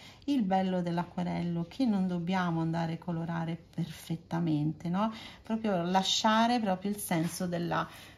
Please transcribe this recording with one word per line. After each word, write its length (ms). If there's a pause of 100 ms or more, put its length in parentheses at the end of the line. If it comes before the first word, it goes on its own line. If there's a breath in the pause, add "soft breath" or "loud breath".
(260 loud breath)
Il 180
bello 360
dell'acquerello 880
che 160
non 220
dobbiamo 540
andare 320
a 60
colorare 580 (180)
perfettamente, 1120
no? 240 (300 loud breath)
Proprio 400
lasciare 760
proprio 320
il 60
senso 500
della, 360 (340 loud breath)